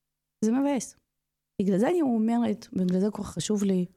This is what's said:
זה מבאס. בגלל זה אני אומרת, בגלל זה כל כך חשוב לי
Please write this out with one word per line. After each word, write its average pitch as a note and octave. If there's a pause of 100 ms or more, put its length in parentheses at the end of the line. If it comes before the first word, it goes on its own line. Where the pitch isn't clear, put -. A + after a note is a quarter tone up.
(440)
זה A3
מבאס. C#4 (680)
בגלל F#3
זה A#3+
אני F4
אומרת, A#3
בגלל F#3
זה G#3
כל G3+
כך F#3+
חשוב G#3
לי F#3 (100)